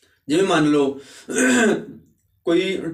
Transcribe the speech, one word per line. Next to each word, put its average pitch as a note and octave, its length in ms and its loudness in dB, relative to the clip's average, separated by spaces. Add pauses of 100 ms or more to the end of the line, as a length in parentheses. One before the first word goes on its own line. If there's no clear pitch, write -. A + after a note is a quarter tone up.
(280)
ਜਿਵੇਂ E3+ 160 2
ਮੰਨ E3 220 2
ਲਓ C#3+ 340 0 (1400)
ਕੋਈ F#3 380 -2 (120)